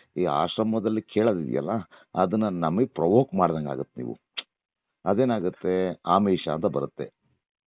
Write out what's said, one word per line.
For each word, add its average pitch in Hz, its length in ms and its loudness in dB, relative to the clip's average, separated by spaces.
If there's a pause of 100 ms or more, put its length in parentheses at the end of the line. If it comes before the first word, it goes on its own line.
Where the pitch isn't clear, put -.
(160)
ಈ 90 80 0
ಆಶ್ರಮದಲ್ಲಿ 107 800 0
ಕೇಳೋದಿದೆಯಲ್ಲ, 82 680 0 (440)
ಅದನ್ನ 95 340 0
ನಮಗೆ 87 380 0
ಪ್ರೊವೋಕ್ 95 480 2
ಮಾಡ್ದಂಗ್ 80 340 0
ಆಗುತ್ತೆ 67 340 -8
ನೀವು. 58 160 -8 (840)
ಅದೇನಾಗುತ್ತೆ, 92 1000 0
ಆಮಿಷ 92 420 2
ಅಂತ 78 180 -2
ಬರುತ್ತೆ. 71 460 -4 (540)